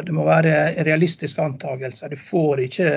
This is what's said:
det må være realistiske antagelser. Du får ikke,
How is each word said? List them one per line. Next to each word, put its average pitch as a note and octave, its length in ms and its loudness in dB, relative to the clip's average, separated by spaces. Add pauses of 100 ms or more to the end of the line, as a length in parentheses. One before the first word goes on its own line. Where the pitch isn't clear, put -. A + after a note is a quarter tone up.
det E3 80 -4
må D#3 140 0
være D#3+ 580 4
realistiske D#3 560 0
antagelser. C#3 720 -8
Du C3+ 80 -14
får D3+ 460 0
ikke, E3 300 0